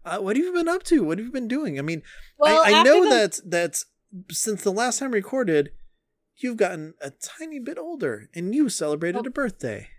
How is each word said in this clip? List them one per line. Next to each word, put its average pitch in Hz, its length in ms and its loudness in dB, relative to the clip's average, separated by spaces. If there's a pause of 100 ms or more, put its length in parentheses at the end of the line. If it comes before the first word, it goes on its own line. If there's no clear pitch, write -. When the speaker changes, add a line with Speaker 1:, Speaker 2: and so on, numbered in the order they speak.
Speaker 1:
uh, 175 140 -6
what 196 180 -2
have 285 80 2
you 359 80 -2
been 339 160 0
up 359 160 -2
to? 294 200 4
What 165 160 -2
have 226 80 -10
you 247 40 -12
been 254 180 -6
doing? 247 280 -4
I 139 60 -6
mean, 160 180 -6 (380)
Speaker 2:
Well, 311 260 6
Speaker 1:
I, 247 140 8
I 339 40 6
know 330 200 8
Speaker 2:
after - 60 4
the 254 60 6
Speaker 1:
that, 208 240 2 (120)
that 170 320 -2 (520)
since 208 280 -4
the 196 80 0
last 233 260 -2
time 269 140 -4
we 226 80 -2
recorded, 185 540 0 (640)
you've 247 200 -6
gotten 175 440 -2
a 139 100 -10
tiny 320 480 -14
bit 247 180 -10
older 214 560 -8
and 180 220 -6
you 294 120 4
celebrated 165 500 -4
Speaker 2:
Well, 233 100 -6
Speaker 1:
a 254 40 -8
birthday. 131 680 -6